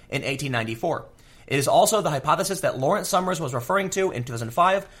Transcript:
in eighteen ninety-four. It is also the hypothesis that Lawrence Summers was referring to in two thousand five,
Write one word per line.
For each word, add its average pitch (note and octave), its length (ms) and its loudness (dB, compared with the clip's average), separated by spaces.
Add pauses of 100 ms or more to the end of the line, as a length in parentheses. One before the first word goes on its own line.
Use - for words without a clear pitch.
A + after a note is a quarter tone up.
(120)
in C3+ 120 -4
eighteen C3+ 280 -6
ninety-four. A#2 540 -2 (420)
It C3+ 100 0
is C3 100 0
also G#3 340 6
the D#3 100 0
hypothesis D#3+ 500 0
that B2+ 180 0
Lawrence F3 300 0
Summers F#3 320 0
was C3 120 -4
referring F#3 380 0
to F#3+ 200 0
in A#2+ 120 -6
two B2 100 -8
thousand A2+ 200 -6
five, F#3+ 320 2 (140)